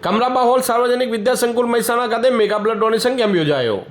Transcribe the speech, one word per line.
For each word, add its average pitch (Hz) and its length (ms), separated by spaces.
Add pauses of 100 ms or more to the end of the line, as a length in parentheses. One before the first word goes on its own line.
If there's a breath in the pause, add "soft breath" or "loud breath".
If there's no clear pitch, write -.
કમરાબા 247 400
હોલ 254 200
સાર્વજનિક 247 480
વિદ્યા 226 240
સંકુલ 240 320
મહેસાણા 240 420
ખાતે 226 220
મેગા 214 280
બ્લડ 208 220
ડોનેશન 226 380
કેમ્પ 214 180
યોજાયો. 131 560